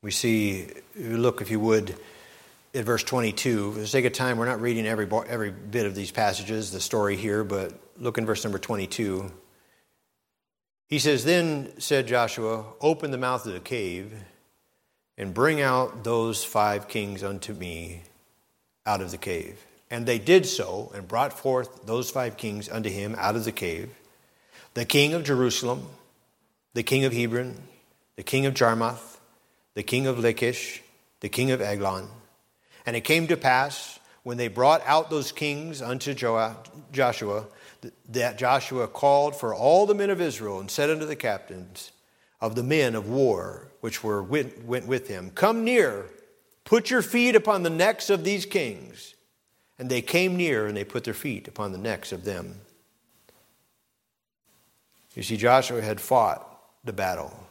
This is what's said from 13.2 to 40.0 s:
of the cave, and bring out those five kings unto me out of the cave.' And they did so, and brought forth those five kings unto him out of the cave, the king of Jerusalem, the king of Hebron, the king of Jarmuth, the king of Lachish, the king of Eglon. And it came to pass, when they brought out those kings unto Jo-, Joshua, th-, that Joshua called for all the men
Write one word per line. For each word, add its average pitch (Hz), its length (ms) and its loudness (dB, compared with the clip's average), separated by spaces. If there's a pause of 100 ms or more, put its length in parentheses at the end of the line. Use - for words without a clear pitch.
of 101 60 -6
the 90 80 -8
cave, 98 520 -6 (1040)
and 101 160 -8
bring 147 280 2
out 127 420 2
those 113 400 0
five 104 460 0
kings 101 340 -6
unto 98 320 -8
me 85 480 -10 (840)
out 104 160 0
of 90 120 -8
the 95 60 -10
cave.' 82 460 -8 (240)
And 120 160 -6
they 120 140 2
did 160 260 8
so, 98 480 -4
and 95 140 -12
brought 117 320 -2
forth 127 480 -2
those 120 240 -2
five 120 260 -4
kings 104 320 -8
unto 110 220 -4
him 101 260 -6
out 101 200 0
of 113 80 -2
the 110 80 -4
cave, 87 420 -6 (800)
the 120 100 -2
king 147 300 4
of 170 80 0
Jerusalem, 127 680 0 (840)
the 117 100 -2
king 135 220 2
of 131 80 2
Hebron, 120 560 -4 (480)
the 98 80 -14
king 135 220 0
of 135 80 0
Jarmuth, 113 640 2 (540)
the 104 100 -6
king 135 240 0
of 123 100 0
Lachish, 117 640 0 (380)
the 104 80 -8
king 131 240 0
of 127 80 0
Eglon. 98 480 -2 (800)
And 117 100 -2
it 113 60 -2
came 160 260 2
to 170 80 4
pass, 135 600 0 (260)
when 120 120 -6
they 120 120 -2
brought 131 360 4
out 156 240 4
those 151 240 -4
kings 147 480 -6
unto 127 320 -4
Jo-, 113 440 0 (360)
Joshua, 110 540 0 (340)
th-, 120 140 -16 (160)
that 117 260 0
Joshua 127 500 2
called 143 480 2
for 113 200 -4
all 156 320 6
the 208 80 4
men 202 160 0